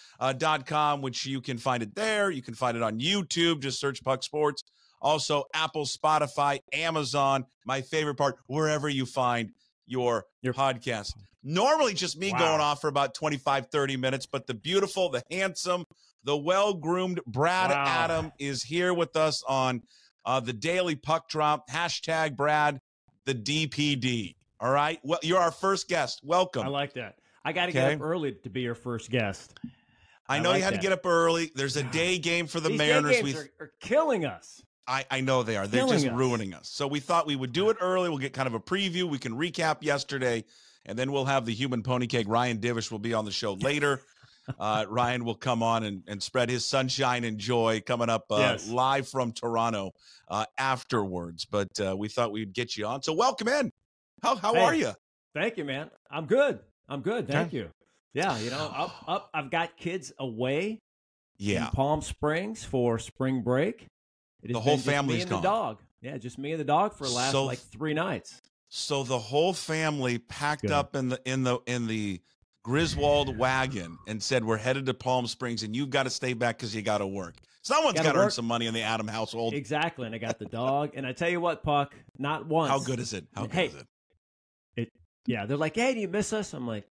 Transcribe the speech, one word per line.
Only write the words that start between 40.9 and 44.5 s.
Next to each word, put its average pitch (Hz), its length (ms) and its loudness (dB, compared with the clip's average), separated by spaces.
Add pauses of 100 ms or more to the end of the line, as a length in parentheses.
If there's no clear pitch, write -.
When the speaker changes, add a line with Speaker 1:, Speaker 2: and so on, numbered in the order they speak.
Speaker 1:
then 131 140 -2
we'll 139 140 0
have 135 200 2
the 117 80 -2
human 123 300 -2
pony 123 240 0
cake. 117 200 0
Ryan 117 300 2
Divish 113 320 -2
will 110 80 -6
be 113 160 -2
on 110 120 0
the 101 40 -8
show 101 240 -2
later. 143 520 0
Speaker 2:
<laughs> - 40 -20 (480)